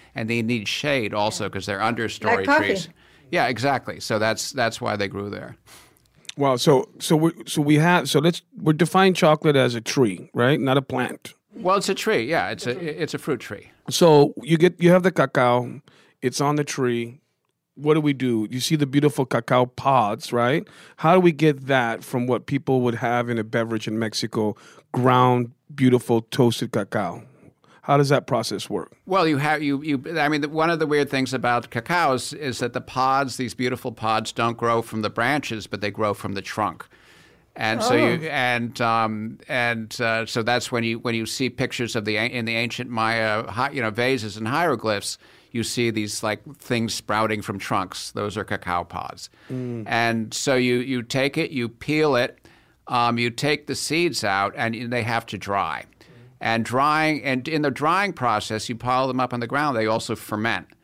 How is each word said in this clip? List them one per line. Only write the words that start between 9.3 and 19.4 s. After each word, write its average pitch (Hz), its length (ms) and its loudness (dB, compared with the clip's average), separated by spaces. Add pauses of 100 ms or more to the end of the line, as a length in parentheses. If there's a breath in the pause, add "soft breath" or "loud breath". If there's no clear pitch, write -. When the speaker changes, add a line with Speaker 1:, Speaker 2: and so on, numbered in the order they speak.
Speaker 3:
as 123 200 2
a 113 60 -6
tree, 110 520 0
right? 123 260 2
Not 135 180 2
a 139 40 2
plant. - 520 -6 (220)
Speaker 1:
Well, 185 220 0
it's 196 120 -2
a 196 60 -2
tree. 180 340 0
Yeah, 113 200 0
it's 110 180 -6
a, 151 340 -6
it's 151 140 -4
a - 20 -8
fruit 135 220 -4
tree. - 320 -14 (180)
Speaker 3:
So 147 440 8 (100)
you 156 140 4
get, 175 220 4
you 170 120 6
have 180 100 8
the 180 100 4
cacao, 123 720 2 (400 soft breath)
it's 127 180 -2
on 147 160 0
the 147 80 0
tree. 120 560 -4 (560)
What 147 180 0
do 156 80 4
we 147 120 2
do? 120 380 0
You 127 80 -6
see 160 160 0
the 147 100 2
beautiful 139 400 2
cacao 123 400 2